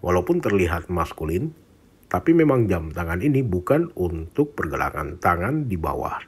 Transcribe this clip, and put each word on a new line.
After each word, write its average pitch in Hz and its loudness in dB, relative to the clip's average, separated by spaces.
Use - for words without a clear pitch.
Walaupun 92 2
terlihat 90 0
maskulin, 85 -4
tapi 175 0
memang 139 4
jam 82 -2
tangan 85 -4
ini 135 2
bukan 131 0
untuk 82 -2
pergelangan 73 -4
tangan 110 0
di 98 -2
bawah - -4